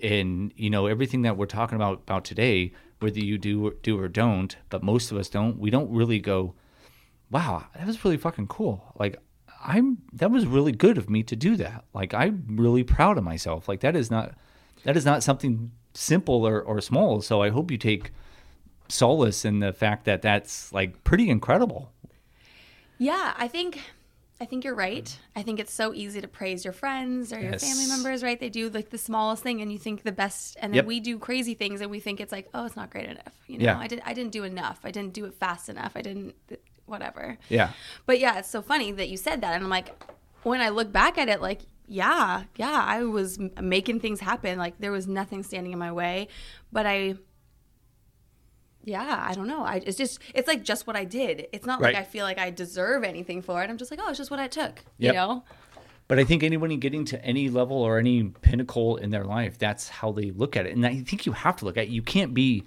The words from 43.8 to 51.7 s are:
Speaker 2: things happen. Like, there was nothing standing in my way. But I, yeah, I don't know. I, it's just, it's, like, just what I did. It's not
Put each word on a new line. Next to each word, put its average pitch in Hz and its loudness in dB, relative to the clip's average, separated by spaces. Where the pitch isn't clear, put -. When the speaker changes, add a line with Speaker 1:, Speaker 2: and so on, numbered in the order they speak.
Speaker 2:
things 214 -4
happen. 196 -2
Like, 175 -6
there 202 -4
was 190 -4
nothing 196 -6
standing 180 -8
in 175 -6
my 170 -6
way. 175 -4
But 214 0
I, 196 0
yeah, 214 -4
I 185 -4
don't 190 -6
know. 302 -4
I, 185 -2
it's 196 -6
just, 269 -2
it's, - -2
like, 277 2
just - -4
what 220 -4
I 196 -4
did. 185 -4
It's - -12
not 254 -2